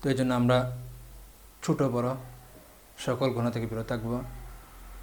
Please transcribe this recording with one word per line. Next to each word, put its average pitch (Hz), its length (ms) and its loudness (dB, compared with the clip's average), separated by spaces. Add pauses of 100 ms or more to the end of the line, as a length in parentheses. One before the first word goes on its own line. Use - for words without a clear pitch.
তো 143 60 0
এই 131 60 4
জন্য 127 200 2
আমরা 123 420 4 (840)
ছোট 151 200 2
বড় 123 260 2 (880)
সকল 131 320 2
গুনাহ 117 200 2
থেকে 117 160 -2
বিরত 113 220 -4
থাকব 120 340 -2 (800)